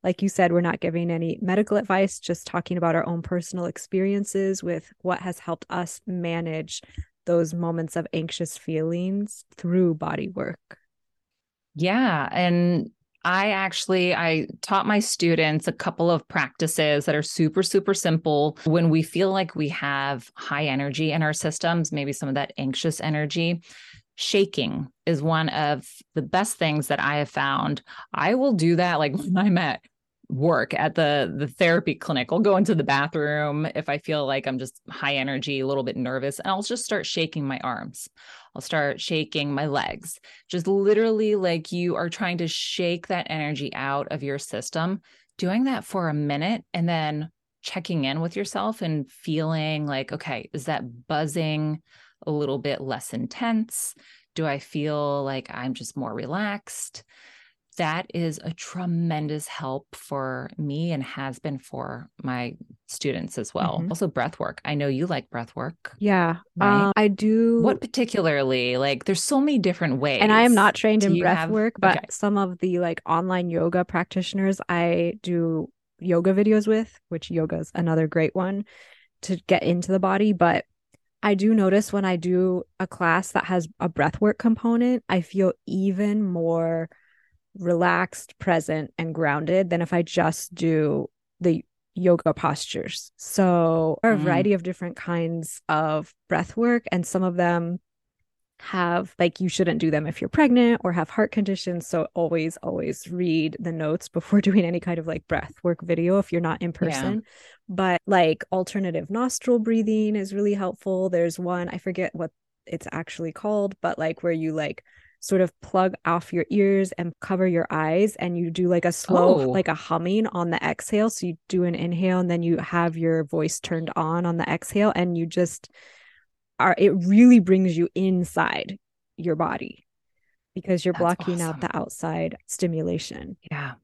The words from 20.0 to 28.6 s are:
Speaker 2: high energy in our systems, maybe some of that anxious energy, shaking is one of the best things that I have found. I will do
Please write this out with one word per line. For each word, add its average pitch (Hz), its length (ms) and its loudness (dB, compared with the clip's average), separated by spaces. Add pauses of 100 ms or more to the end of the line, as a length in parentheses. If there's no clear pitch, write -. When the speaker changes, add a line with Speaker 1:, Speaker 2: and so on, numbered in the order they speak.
Speaker 2:
high 151 300 -4
energy 139 440 -2
in 160 140 0
our 151 80 2
systems, 165 580 -2
maybe 143 220 -4
some 139 160 -6
of 135 80 -2
that 139 200 -4
anxious 139 440 -4
energy, 156 640 -2 (520)
shaking 196 720 -2 (180)
is 160 180 0
one 160 260 0
of 147 360 -2 (300)
the 156 80 -2
best 185 320 0
things 151 320 0
that 143 140 -2
I 147 160 0
have 147 120 -2
found. 143 540 -2 (320)
I 175 220 2
will 262 160 2
do 170 240 4